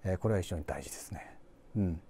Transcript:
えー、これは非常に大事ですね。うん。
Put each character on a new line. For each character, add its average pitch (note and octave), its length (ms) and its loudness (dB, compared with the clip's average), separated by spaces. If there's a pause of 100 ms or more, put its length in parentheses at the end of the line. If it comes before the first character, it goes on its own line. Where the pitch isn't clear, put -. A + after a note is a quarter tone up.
え F#2 100 4
ー、 F2 40 -2
こ A2+ 100 2
れ A2+ 60 6
は F#2+ 60 4
非 F2 80 -2
常 F2 100 -2
に D2+ 60 -4
大 - 180 -4
事 - 80 -10
で - 60 -10
す - 160 -10
ね。 - 260 -10 (380)
う G#2+ 40 4
ん。 F2 300 2